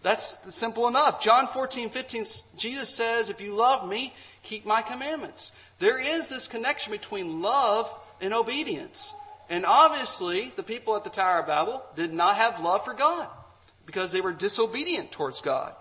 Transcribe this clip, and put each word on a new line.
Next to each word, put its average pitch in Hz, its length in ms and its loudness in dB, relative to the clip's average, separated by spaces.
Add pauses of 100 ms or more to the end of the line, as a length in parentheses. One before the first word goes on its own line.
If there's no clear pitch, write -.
That's - 360 0 (160)
simple 226 340 0
enough. 277 320 4
John 240 260 6
fourteen 254 440 -4
fifteen, 240 340 -6 (320)
Jesus 247 320 -4
says, 226 400 0
"If 196 140 -8
you 202 100 -8
love 226 340 4
me, 240 280 -6 (280)
keep 208 220 -10
my 214 160 2
commandments." 254 720 -8 (280)
There 254 220 4
is 311 280 0
this 262 180 -6
connection 233 440 -4
between 180 500 -6
love 226 520 2 (280)
and 196 100 -2
obedience. 226 800 -4 (380)
And 175 160 -2
obviously, 240 920 4
the 190 60 -8
people 226 340 -4
at 202 80 -6
the 190 60 -10
Tower 185 300 2
of 156 60 -6
Babel 170 380 0 (100)
did 165 200 -4
not 180 220 4
have 226 240 2
love 180 260 0
for 247 80 -8
God 320 340 2 (560)
because 180 280 -4
they 185 100 0
were 185 100 -2
disobedient 226 800 -2
towards 139 300 -6
God. 131 380 -2